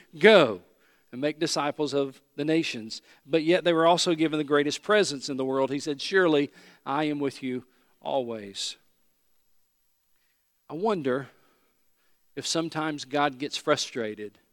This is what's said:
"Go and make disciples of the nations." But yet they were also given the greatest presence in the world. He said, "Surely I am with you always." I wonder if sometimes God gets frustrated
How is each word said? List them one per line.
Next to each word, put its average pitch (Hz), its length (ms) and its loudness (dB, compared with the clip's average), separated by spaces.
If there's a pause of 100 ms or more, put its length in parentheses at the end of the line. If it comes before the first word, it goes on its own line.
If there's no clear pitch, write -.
(180)
"Go 147 440 8 (500)
and 123 80 -12
make 151 200 -4
disciples 147 540 -2
of 139 280 -2 (160)
the 147 80 -6
nations." 151 560 -2 (240)
But 151 180 0
yet 170 220 2
they 175 80 4
were 165 120 4
also 170 300 4
given 156 220 0
the 151 80 -2
greatest 143 360 0
presence 170 460 0
in 143 80 -6
the 131 80 -4
world. 135 280 0
He 143 80 -4
said, 139 220 -6
"Surely 160 500 2 (340)
I 143 180 -2
am 147 160 -4
with 139 240 -6
you 127 220 -6 (360)
always." 113 760 -6 (1900)
I 143 60 -12
wonder 143 540 -2 (1080)
if 135 100 -8
sometimes 156 560 -4
God 139 360 -2
gets 143 180 -8
frustrated 107 800 -4 (160)